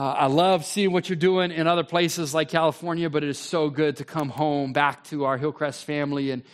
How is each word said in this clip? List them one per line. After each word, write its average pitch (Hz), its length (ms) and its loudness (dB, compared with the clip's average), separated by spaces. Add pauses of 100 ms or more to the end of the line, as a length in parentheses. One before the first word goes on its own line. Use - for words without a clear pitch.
(120)
I 147 140 2
love 170 380 4
seeing 202 280 0
what 180 180 0
you're 185 60 -2
doing 180 340 2
in 160 160 0
other 170 180 2
places 170 480 -2
like 156 160 0
California, 165 600 0
but 147 120 0
it 147 60 -2
is 135 100 -4
so 156 300 -2
good 147 280 0
to 147 80 -10
come 147 260 -4
home 143 420 -2
back 143 320 2
to 147 200 -4
our 135 120 0
Hillcrest 147 480 -4
family 143 460 -2
and, 131 240 -6